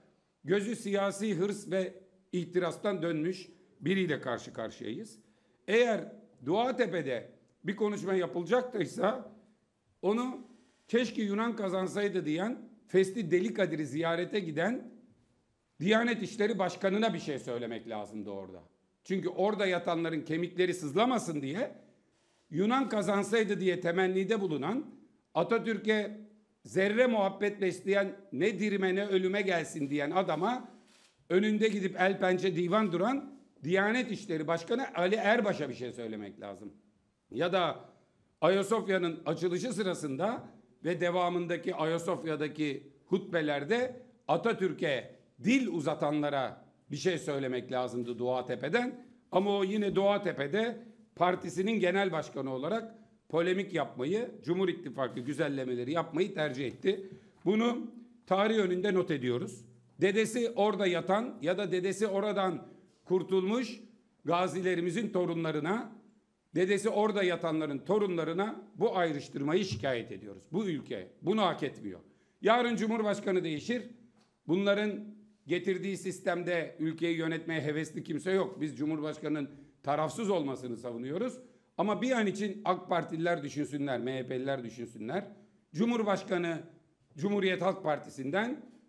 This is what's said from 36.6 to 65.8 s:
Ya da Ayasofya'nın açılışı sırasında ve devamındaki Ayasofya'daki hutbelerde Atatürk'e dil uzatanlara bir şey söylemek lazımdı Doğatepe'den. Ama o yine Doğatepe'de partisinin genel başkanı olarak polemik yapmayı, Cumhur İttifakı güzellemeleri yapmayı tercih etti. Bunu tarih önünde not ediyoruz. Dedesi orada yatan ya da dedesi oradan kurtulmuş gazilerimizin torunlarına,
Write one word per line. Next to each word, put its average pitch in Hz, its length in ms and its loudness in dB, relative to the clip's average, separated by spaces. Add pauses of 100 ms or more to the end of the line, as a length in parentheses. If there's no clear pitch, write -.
Ya 165 220 0
da 170 360 0 (520)
Ayasofya'nın 190 840 2
açılışı 175 480 0
sırasında 175 680 -2 (420)
ve 165 160 0
devamındaki 175 720 0
Ayasofya'daki 156 1160 -2 (120)
hutbelerde 170 960 0 (260)
Atatürk'e 165 880 0 (280)
dil 247 240 4
uzatanlara 147 960 0 (260)
bir 143 60 -6
şey 170 200 0
söylemek 131 540 -4
lazımdı 123 480 -2
Doğatepe'den. 127 840 -2 (260)
Ama 202 260 4
o 196 60 2
yine 196 320 0
Doğatepe'de 196 800 0 (380)
partisinin 180 640 2
genel 180 320 2
başkanı 143 420 -4
olarak 196 420 -4 (340)
polemik 180 440 2
yapmayı, 156 580 -2 (120)
Cumhur 180 260 2
İttifakı 127 500 -4
güzellemeleri 131 720 -2
yapmayı 165 420 0
tercih 139 340 -2
etti. - 420 -2 (360)
Bunu 226 460 2 (360)
tarih 214 300 4
önünde 185 360 2
not 180 180 2
ediyoruz. 131 540 -2 (360)
Dedesi 220 540 2
orada 202 320 4
yatan 185 540 0
ya 175 160 2
da 196 140 -2
dedesi 185 360 0
oradan 196 600 0 (380)
kurtulmuş 190 720 2 (460)
gazilerimizin 175 840 0
torunlarına, 170 800 -2 (640)